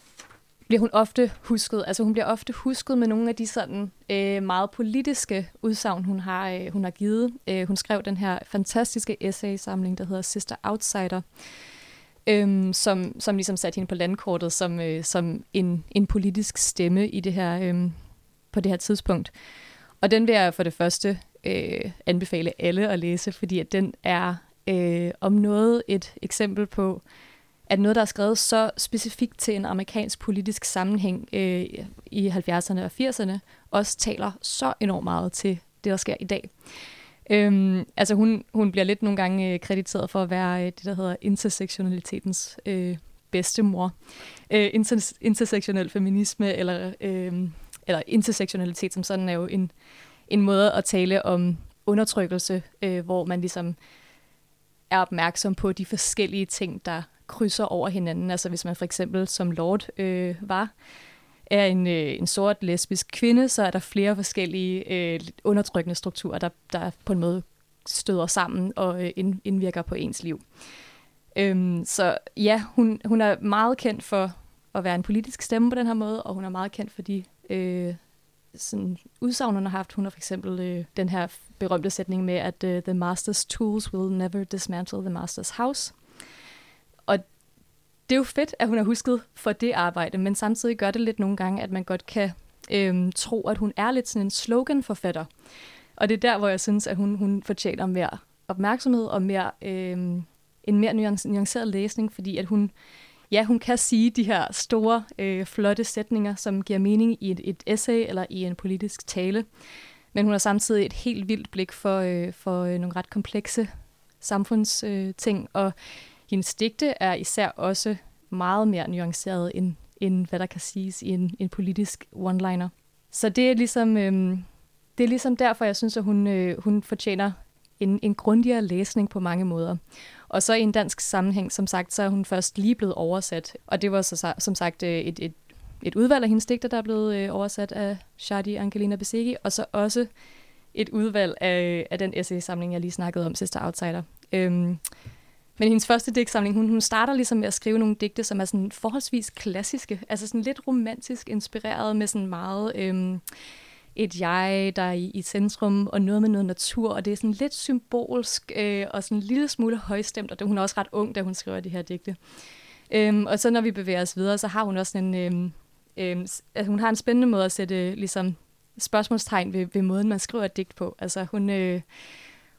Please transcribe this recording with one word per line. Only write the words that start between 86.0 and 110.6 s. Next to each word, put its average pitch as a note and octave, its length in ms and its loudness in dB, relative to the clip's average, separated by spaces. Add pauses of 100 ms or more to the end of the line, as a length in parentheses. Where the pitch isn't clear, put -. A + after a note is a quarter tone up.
Og G3+ 120 4 (920)
det B3+ 60 4
er - 20 6
jo C4+ 80 4
fedt, D4 340 -2
at A3 100 2
hun A3+ 100 2
er G#3+ 40 2
husket A#3 380 2 (140)
for - 180 -2
det A#3 200 0
arbejde, F3 460 0
men G3 160 0
samtidig A3+ 420 -2
gør G3+ 140 0
det A3+ 100 -4
lidt A3 180 -2
nogle G3 180 0
gange, F#3+ 260 -2
at F#3 80 -8
man F#3 140 -4
godt F3+ 220 -4
kan, G3 240 -2 (400)
øhm, F#3 420 2
tro, - 280 -4
at G#3 180 -2
hun G#3 180 -2
er G#3+ 140 2
lidt B3+ 180 0
sådan G3 180 -2
en G3 40 -2
sloganforfatter. A3+ 920 0 (720)
Og G#3+ 120 2
det A3+ 60 4
er G3 60 -2
der, A#3 180 4
hvor G3+ 100 2
jeg F#3+ 120 2
synes, G#3 260 2
at F#3 100 -2
hun, G3+ 180 2
hun G3+ 280 0
fortjener - 440 -2
mere F3+ 220 0 (400)
opmærksomhed A3 560 2
og G3 180 0
mere, F#3+ 280 0 (120)
øhm, F3+ 600 -4 (420)
en G#3 140 4
mere A3 160 4
nuance-, G#3+ 340 0
nuanceret G#3 400 0
læsning, G#3 440 -2
fordi F#3+ 240 -8
at F#3+ 80 -4
hun, G#3 260 2 (600)
ja, G#3+ 140 6
hun A3+ 140 4
kan A#3+ 200 2
sige A3+ 320 4
de A#3 120 0
her G3 300 2
store, A3+ 520 2 (140)
øh, F#3+ 280 -2
flotte G#3 380 2
sætninger, G#3+ 500 -2
som G3 280 -2
giver G3 160 0
mening A3 420 4
i G3 100 -4
et, F3+ 140 -4
et F#3 220 -6
essay A3+ 420 2
eller F#3 220 -4
i F#3 140 -4
en F3 100 -2
politisk F#3+ 520 -6
tale. G3 380 -2 (680)
Men G#3 120 2
hun G#3 80 4
har G3+ 60 2
samtidig G#3 480 2